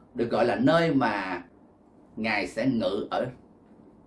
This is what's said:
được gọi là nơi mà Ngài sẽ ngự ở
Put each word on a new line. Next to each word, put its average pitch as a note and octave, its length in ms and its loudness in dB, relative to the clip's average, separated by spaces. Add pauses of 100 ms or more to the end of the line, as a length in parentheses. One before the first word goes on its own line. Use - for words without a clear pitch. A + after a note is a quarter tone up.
(140)
được A#2 160 -2
gọi A2+ 140 2
là G2+ 120 2
nơi D#3+ 380 4
mà G2 500 0 (720)
Ngài G#2+ 300 -2
sẽ A2+ 200 -4
ngự G#2+ 440 0
ở A#2+ 160 0 (800)